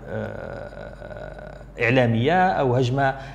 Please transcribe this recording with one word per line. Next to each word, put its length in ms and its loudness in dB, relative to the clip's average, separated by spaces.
آه، 1500 -12
إعلامية 680 4
أو 260 2
هجمة 400 2